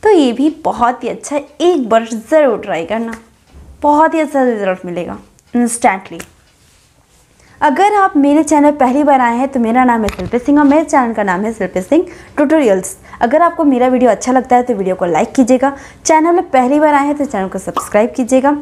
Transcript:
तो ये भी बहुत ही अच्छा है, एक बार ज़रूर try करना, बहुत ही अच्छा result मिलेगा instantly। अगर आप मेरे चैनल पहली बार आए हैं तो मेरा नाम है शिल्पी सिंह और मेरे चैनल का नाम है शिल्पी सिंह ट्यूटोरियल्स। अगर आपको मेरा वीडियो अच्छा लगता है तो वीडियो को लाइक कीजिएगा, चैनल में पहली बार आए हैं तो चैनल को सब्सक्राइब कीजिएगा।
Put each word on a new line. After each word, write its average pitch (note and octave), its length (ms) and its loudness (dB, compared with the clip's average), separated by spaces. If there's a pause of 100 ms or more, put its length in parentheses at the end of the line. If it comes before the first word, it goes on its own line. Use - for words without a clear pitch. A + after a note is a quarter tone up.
तो G#4+ 60 4
ये D4+ 240 4
भी C4+ 160 0 (160)
बहुत A#3+ 380 -2
ही A3+ 60 -6
अच्छा - 260 -10
है, D4 120 -6 (140)
एक D#4 280 0
बार A3+ 160 2
ज़रूर A#3+ 540 0
try E3+ 260 -6
करना, A3+ 280 -6 (680)
बहुत D4+ 320 2
ही E4 60 0
अच्छा D4 240 -2
result G3 420 -2
मिलेगा F3+ 340 -10 (340)
instantly। G#3 680 -2 (1400)
अगर D4+ 320 2
आप F#4+ 240 2
मेरे C#4+ 260 2
चैनल D4 280 2
पहली C#4+ 320 0
बार C#4 180 2
आए A#3 160 0
हैं C4+ 100 -2
तो C#4 120 -4
मेरा A#3 240 2
नाम A#3 200 0
है G3+ 60 -2
शिल्पी G#3 300 -6
सिंह C#4+ 200 2
और D4 60 2
मेरे D4 180 4
चैनल C4 300 0
का G#3+ 100 -4
नाम F#3+ 180 -2
है A3 120 -4
शिल्पी F#3 280 -6
सिंह D#4+ 240 0 (320)
ट्यूटोरियल्स। C4+ 580 0 (260)
अगर C#4 200 2
आपको E4+ 220 0
मेरा B3+ 240 2
वीडियो B3+ 240 2
अच्छा G3+ 200 -4
लगता B3+ 240 2
है B3 80 4
तो B3 100 -4
वीडियो F#3 220 -2
को F#3 100 -4
लाइक F3 300 -2
कीजिएगा, C4 400 2 (300)
चैनल D#4+ 300 2
में F4+ 160 -2
पहली C4 280 2
बार D4+ 140 2
आए C#4 140 0
हैं D4 100 -2
तो C#4+ 80 -2
चैनल F#3+ 220 -6
को F#3 120 -8
सब्सक्राइब - 560 -4
कीजिएगा। C4 460 0